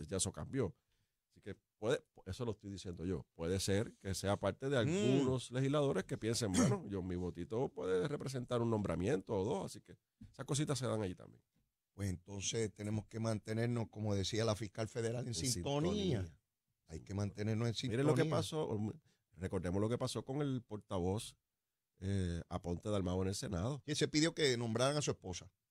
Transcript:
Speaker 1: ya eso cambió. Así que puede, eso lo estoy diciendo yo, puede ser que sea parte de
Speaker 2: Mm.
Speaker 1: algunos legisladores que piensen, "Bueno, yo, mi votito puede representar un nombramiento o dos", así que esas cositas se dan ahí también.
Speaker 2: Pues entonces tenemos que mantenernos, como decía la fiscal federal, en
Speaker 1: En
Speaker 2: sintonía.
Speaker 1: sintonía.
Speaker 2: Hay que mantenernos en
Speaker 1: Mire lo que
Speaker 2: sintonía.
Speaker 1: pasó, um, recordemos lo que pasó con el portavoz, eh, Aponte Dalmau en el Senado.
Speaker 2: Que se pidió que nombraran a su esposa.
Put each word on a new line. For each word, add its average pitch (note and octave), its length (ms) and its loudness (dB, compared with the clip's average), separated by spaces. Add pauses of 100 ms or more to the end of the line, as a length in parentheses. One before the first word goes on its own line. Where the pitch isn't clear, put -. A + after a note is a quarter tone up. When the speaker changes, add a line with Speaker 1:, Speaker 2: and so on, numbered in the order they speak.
Speaker 1:
ya F#2+ 120 -4
eso F#2 140 0
cambió. G#2+ 420 -4 (560)
Así - 100 -20
que G2 160 -10 (220)
puede, A2+ 240 0 (240)
eso F#2+ 180 -6
lo A2+ 80 -2
estoy G2+ 180 -10
diciendo F2+ 360 -8
yo, E2+ 180 -2 (100)
puede F2 260 0
ser G2+ 420 2
que F#2+ 120 -2
sea G2 220 2
parte G2+ 320 0
de C#3 160 2
Speaker 2:
Mm. C#3+ 40 4
Speaker 1:
algunos C3 600 2
legisladores C#3 540 2
que B2+ 140 -6
piensen, A2 340 2
"Bueno, G3 360 4
yo, G2 140 -2
mi F#2 140 -2
votito F2+ 540 -2
puede F#3 380 2
representar C3 520 -2
un A#2 80 4
nombramiento G#2 680 2
o F#2+ 100 2
dos", F3+ 220 0
así - 140 -12
que - 160 -20 (340)
esas - 140 -10
cositas C#3+ 340 0
se B2 80 -2
dan A2 160 2
ahí F#2 120 0
también. A1+ 280 -20 (520)
Speaker 2:
Pues G2 160 -2
entonces G2+ 640 -2
tenemos G#2+ 320 -4
que A2+ 140 -10
mantenernos, A2+ 680 0
como G#2 260 0
decía G#2 300 2
la G#2+ 120 2
fiscal A2 320 -6
federal, A#2 340 -2
en B2 60 -6
Speaker 1:
En A#2 60 -4
Speaker 2:
sintonía. D3 880 0
Speaker 1:
sintonía. E2 160 -10 (500)
Speaker 2:
Hay D#2+ 120 -10
que F#2 140 -10
mantenernos G#2+ 540 0 (140)
en B2+ 80 -2
Speaker 1:
Mire B2+ 120 2
lo D3 120 6
que B2+ 80 4
Speaker 2:
sintonía. D#3+ 140 2
Speaker 1:
pasó, D#3 320 0
um, G#2+ 240 -2 (440)
recordemos F2+ 440 -2
lo G#2+ 80 2
que A#2+ 100 -2
pasó B2 260 -4
con C#3 180 -4
el C3 200 -2
portavoz, G2+ 760 -2 (640)
eh, F#2 480 0
Aponte F2 420 -4
Dalmau F#2 320 2
en F#2+ 60 2
el G2 60 -2
Senado. A2 520 -2
Speaker 2:
Que D3 80 -2
se D3 140 2
pidió D#3 260 4
que C3+ 240 2
nombraran A#2+ 380 2
a C#3+ 60 0
su D3 80 0
esposa. F2+ 400 -6 (200)